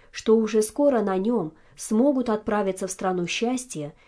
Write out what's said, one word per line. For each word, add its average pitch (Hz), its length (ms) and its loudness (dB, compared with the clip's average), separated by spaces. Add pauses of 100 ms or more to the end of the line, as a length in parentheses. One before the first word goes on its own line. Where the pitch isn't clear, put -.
(120)
что - 260 2
уже 214 240 2
скоро 254 400 2
на 190 160 0
нём 190 360 -2 (220)
смогут 254 540 2
отправиться 208 580 -2
в 185 40 -10
страну 180 340 -2
счастья 175 680 -4 (140)